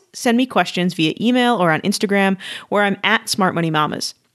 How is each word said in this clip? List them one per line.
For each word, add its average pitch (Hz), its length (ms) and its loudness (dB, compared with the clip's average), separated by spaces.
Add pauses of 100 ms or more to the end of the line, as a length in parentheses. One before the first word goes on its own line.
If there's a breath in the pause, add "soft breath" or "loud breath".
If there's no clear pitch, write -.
(120)
send 233 240 0
me 254 100 2
questions 180 480 0
via 156 260 0
email 240 360 2
or 170 160 2
on 151 80 0
Instagram, 196 560 0 (320 loud breath)
where 202 160 0
I'm 196 180 -2
at 214 280 0
Smart 185 240 0
Money 165 160 0
Mamas. - 440 -2 (200)